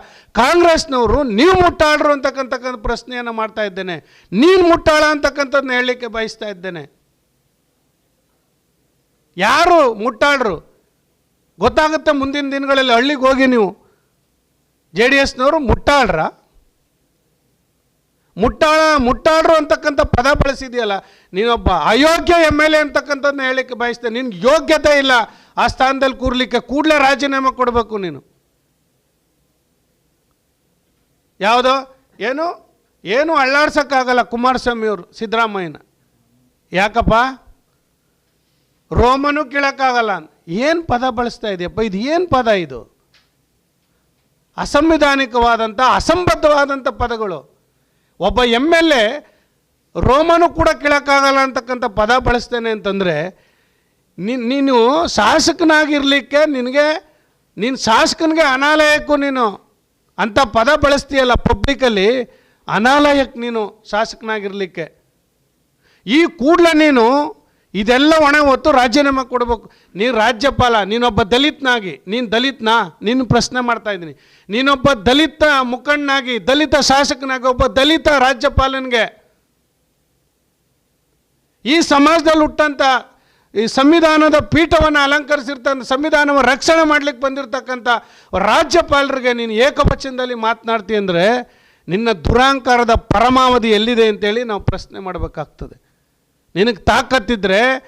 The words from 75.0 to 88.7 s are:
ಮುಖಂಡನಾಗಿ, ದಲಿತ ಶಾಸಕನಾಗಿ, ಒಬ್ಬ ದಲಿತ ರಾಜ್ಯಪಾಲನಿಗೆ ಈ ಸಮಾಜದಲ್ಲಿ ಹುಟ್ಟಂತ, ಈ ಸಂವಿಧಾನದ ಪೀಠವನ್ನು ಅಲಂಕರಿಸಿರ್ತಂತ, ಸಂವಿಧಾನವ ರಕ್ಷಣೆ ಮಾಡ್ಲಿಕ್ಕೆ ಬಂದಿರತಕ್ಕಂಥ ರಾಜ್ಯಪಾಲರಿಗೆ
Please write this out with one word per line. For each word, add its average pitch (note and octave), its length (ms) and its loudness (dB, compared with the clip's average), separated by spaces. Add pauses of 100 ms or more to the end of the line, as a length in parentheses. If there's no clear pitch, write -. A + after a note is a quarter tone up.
ಮುಖಂಡನಾಗಿ, B3+ 840 -4
ದಲಿತ D4 280 0
ಶಾಸಕನಾಗಿ, C4 680 0
ಒಬ್ಬ B3+ 220 0
ದಲಿತ C#4 420 0
ರಾಜ್ಯಪಾಲನಿಗೆ C4 1300 -2 (2250)
ಈ D#4 160 2
ಸಮಾಜದಲ್ಲಿ D#4 580 2
ಹುಟ್ಟಂತ, D4+ 420 0 (760)
ಈ A3 120 -2
ಸಂವಿಧಾನದ D#4 680 2
ಪೀಠವನ್ನು D4+ 680 2
ಅಲಂಕರಿಸಿರ್ತಂತ, C#4 800 -2
ಸಂವಿಧಾನವ C#4+ 580 0
ರಕ್ಷಣೆ D#4+ 420 2
ಮಾಡ್ಲಿಕ್ಕೆ C#4+ 380 0
ಬಂದಿರತಕ್ಕಂಥ B3+ 640 -6 (520)
ರಾಜ್ಯಪಾಲರಿಗೆ C4+ 920 0